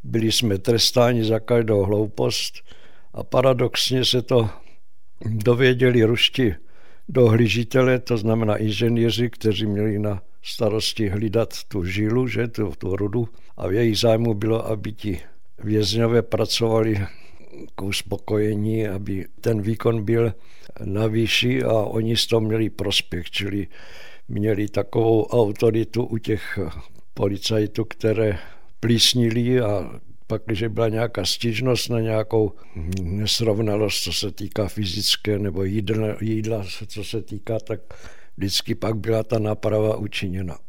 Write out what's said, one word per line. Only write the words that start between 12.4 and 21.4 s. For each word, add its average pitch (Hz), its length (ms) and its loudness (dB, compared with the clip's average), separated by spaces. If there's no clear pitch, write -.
tu, 110 300 -4
tu 92 180 -4
rudu. 104 340 -2
A 92 100 -6
v 92 60 0
jejich 113 260 2
zájmu 117 340 4
bylo, 110 320 0
aby 104 260 -4
ti 101 300 -4
vězňové 107 580 4
pracovali 110 840 2
k - 60 -8
uspokojení, 107 1040 0
aby 98 380 -4
ten 113 200 2
výkon 113 440 0
byl 117 280 4
na 101 240 0
výši 113 560 2